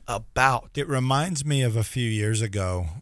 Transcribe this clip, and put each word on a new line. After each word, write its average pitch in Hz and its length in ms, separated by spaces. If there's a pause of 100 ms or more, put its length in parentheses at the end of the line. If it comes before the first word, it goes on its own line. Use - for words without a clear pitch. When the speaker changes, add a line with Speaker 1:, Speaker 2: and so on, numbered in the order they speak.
Speaker 1:
about. 127 680
Speaker 2:
It 143 100
reminds 139 580
me 143 180
of 117 120
a 113 80
few 120 260
years 107 340
ago 92 440 (160)